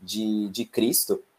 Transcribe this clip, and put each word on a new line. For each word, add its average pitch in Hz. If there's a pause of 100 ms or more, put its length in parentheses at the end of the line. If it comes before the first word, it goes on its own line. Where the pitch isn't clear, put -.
de, 104
de 101
Cristo 113 (180)